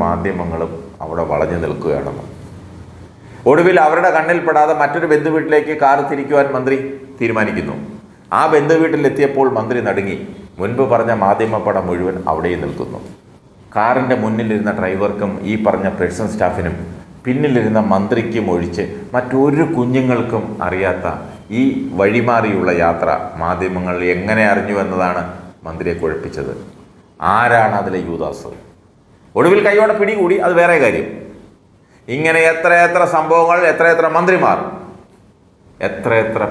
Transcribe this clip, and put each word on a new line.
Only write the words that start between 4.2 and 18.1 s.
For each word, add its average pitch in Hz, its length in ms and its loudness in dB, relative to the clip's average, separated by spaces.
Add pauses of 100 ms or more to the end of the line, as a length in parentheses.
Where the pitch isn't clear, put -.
മറ്റൊരു 160 300 0
ബന്ധുവീട്ടിലേക്ക് 151 600 2 (100)
കാർ 139 140 4 (120)
തിരിക്കുവാൻ 139 460 0
മന്ത്രി 127 200 0 (440)
തീരുമാനിക്കുന്നു. 104 540 -2 (640)
ആ - 20 2 (120)
ബന്ധുവീട്ടിലെത്തിയപ്പോൾ 147 960 2 (120)
മന്ത്രി 117 200 -2 (100)
നടുങ്ങി. 98 280 -2 (440)
മുൻപ് 117 220 -2 (100)
പറഞ്ഞ 113 200 2 (120)
മാധ്യമപ്പട 104 540 0 (100)
മുഴുവൻ 90 280 -2 (140)
അവിടെയും 87 340 -2
നിൽക്കുന്നു. 69 360 -8 (760)
കാറിൻ്റെ 123 460 2
മുന്നിലിരുന്ന 107 560 -2
ഡ്രൈവർക്കും 98 540 -2 (200)
ഈ - 20 0 (100)
പറഞ്ഞ 95 240 0 (100)
പേഴ്സണൽ 92 360 -4
സ്റ്റാഫിനും 87 420 -2 (480)
പിന്നിലിരുന്ന 123 560 0 (120)
മന്ത്രിക്കും 107 600 0